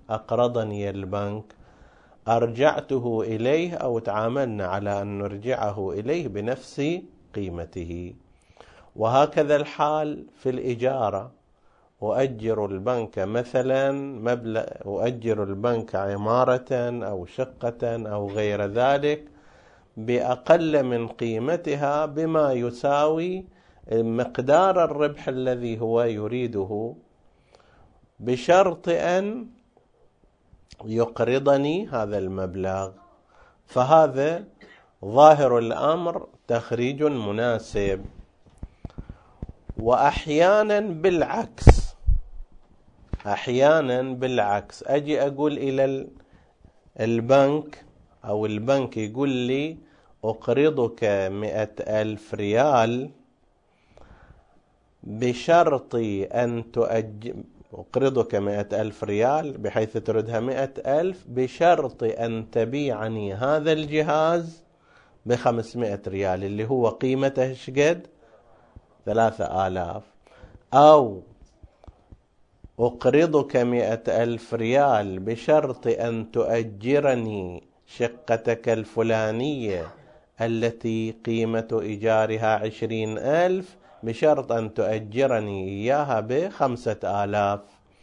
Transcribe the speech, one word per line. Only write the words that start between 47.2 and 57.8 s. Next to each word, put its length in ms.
أو 200
البنك 520
يقول 320
لي: 480
"أقرضك 800
مائة 480
ألف 540
ريال 760
بشرط 920
أن 320
تؤج-، 600
أقرضك 640